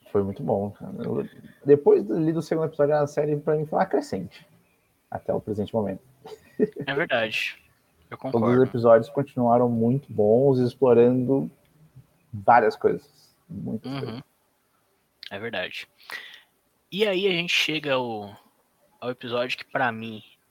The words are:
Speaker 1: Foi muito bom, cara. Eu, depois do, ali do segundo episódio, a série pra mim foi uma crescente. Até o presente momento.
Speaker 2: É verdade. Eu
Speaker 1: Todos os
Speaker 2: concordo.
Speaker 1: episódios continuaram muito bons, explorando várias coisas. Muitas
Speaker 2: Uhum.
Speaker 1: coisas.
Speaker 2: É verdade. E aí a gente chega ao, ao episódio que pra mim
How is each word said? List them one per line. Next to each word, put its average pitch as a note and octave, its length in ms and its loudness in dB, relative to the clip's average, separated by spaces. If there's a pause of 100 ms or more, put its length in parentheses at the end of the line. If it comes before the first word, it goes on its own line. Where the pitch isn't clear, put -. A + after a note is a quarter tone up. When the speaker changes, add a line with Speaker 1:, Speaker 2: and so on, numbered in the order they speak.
(120)
Speaker 1:
Foi G2+ 100 0
muito G2 200 -6
bom, G2+ 300 -2
cara. - 200 -16 (100)
Eu, - 240 -6 (380)
depois D#3+ 400 4
do, G#3 100 -4
ali E3 180 -2
do D#3+ 100 -4
segundo D#3+ 240 -4
episódio, D3+ 280 0
a D3 120 0
série D3 300 -2
pra D3+ 200 -2
mim D#3 100 -2
foi - 120 -4
uma - 80 2
crescente. - 600 -6 (640)
Até - 220 -8
o - 80 -2
presente G#2 340 -6
momento. G2 280 -4 (840)
Speaker 2:
É C#3 80 -4
verdade. A#2 600 -2 (540)
Eu A#2+ 80 -14
Speaker 1:
Todos E3 160 -8
os A#2 60 2
Speaker 2:
concordo. B2 240 4
Speaker 1:
episódios A#2 460 6
continuaram B2 580 2
muito A#2+ 440 0
bons, A#2 460 4
explorando B2+ 920 4 (840)
várias A2 440 4
coisas. - 580 -4 (140)
Muitas - 420 -10
Speaker 2:
Uhum. C3+ 100 -8
Speaker 1:
coisas. A#3 220 -10 (1080)
Speaker 2:
É G2+ 80 -12
verdade. F#2 500 -10 (1000)
E G3+ 160 0
aí G3 200 0
a G3 60 2
gente E3+ 200 -2
chega D3 420 -2
ao, A2 420 -6 (640)
ao A#2+ 100 -8
episódio B2 480 -6
que - 60 -14
pra C3 260 0
mim A2 320 -10 (280)